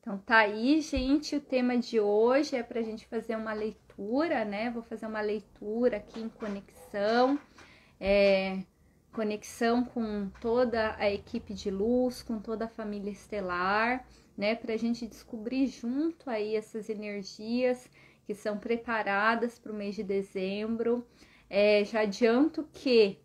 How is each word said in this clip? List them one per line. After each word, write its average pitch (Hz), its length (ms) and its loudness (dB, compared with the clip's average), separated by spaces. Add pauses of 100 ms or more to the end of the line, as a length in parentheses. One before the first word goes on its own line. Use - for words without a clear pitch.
Então, 202 180 -8
tá 226 200 4
aí, 220 420 4
gente. 285 560 0
O 285 40 0
tema 247 360 0
de 233 220 0
hoje 233 580 4
é 240 60 -2
pra 233 200 -6
gente 220 240 -8
fazer 226 300 -6
uma 220 160 -6
leitura, 220 920 -4
né? 208 260 -4
Vou 233 120 -8
fazer 220 240 -10
uma 220 140 -6
leitura 214 760 -2
aqui 208 240 -12
em 226 80 -8
conexão. 220 1080 0 (600)
É, 190 640 4 (500)
conexão 226 720 0
com 214 440 -4 (120)
toda 226 560 0
a 202 140 0
equipe 208 440 -6
de 196 160 -6
luz, 247 520 0
com 226 160 -6
toda 220 280 -6
a - 20 -8
família 208 420 -8
estelar, 202 960 -2 (300)
né? 208 180 0
Pra 226 220 -6
gente 233 300 -2
descobrir 240 600 -4
junto 277 640 -4
aí 214 260 -4
essas 214 340 -6
energias 220 1000 -2 (380)
que 214 80 -6
são 208 240 -4
preparadas 220 1000 0
pro 214 160 -12
mês 202 200 -6
de 214 80 -8
dezembro. 208 1040 -2 (420)
É, 208 360 4
já 214 160 -2
adianto 240 720 2
que 220 520 4